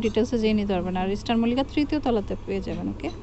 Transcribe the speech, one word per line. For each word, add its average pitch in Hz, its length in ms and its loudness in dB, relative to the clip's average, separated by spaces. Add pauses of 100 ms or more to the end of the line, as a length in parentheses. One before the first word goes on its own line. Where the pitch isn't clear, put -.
ডিটেলসে 220 340 2
জেনে 214 200 4
নিতে 202 140 0
পারবেন। 180 240 0
আর 185 180 0
স্টার 226 220 0
মল্লিকা 240 260 2
তৃতীয় 294 420 0
তলাতে 214 280 0 (120)
পেয়ে 190 160 -2
যাবেন, 170 280 -4
ওকে। 104 200 -6 (140)